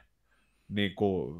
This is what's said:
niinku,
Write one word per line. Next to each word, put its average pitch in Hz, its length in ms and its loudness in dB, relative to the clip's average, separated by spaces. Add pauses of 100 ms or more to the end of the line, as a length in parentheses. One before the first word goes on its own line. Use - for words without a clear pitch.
(680)
niinku, 95 720 0